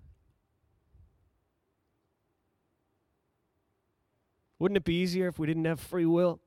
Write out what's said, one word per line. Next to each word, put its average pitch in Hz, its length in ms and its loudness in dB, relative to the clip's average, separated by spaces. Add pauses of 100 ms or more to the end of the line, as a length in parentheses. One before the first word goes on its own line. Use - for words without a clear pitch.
(4000)
Wouldn't 196 180 0
it 180 80 0
be 170 100 0
easier 180 340 0
if 165 100 -10
we 160 80 -2
didn't 160 180 -2
have 160 140 -2
free 175 280 -2
will? 170 400 2